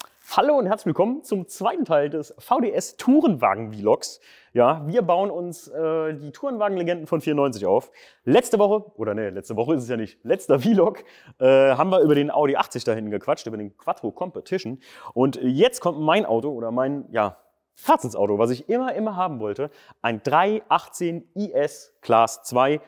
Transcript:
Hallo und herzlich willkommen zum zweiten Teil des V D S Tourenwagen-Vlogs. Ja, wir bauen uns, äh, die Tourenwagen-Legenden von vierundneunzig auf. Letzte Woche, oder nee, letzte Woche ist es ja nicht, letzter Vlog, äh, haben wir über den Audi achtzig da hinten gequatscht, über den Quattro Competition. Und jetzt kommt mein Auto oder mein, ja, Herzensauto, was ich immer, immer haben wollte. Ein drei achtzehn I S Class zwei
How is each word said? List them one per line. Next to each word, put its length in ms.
Hallo 220
und 80
herzlich 180
willkommen 400
zum 240
zweiten 380
Teil 240
des 280
V 220
D 120
S 260
Tourenwagen-Vlogs. 1200
Ja, 340
wir 140
bauen 300
uns, 380
äh, 440
die 180
Tourenwagen-Legenden 760
von 160
vierundneunzig 420
auf. 260
Letzte 340
Woche, 260
oder 180
nee, 160
letzte 260
Woche 200
ist 80
es 40
ja 80
nicht, 280
letzter 360
Vlog, 440
äh, 360
haben 140
wir 120
über 140
den 160
Audi 240
achtzig 300
da 80
hinten 180
gequatscht, 360
über 100
den 220
Quattro 320
Competition. 680
Und 220
jetzt 440
kommt 200
mein 260
Auto 240
oder 200
mein, 420
ja, 260
Herzensauto, 540
was 120
ich 180
immer, 260
immer 220
haben 240
wollte. 300
Ein 200
drei 460
achtzehn 680
I 200
S 480
Class 400
zwei 460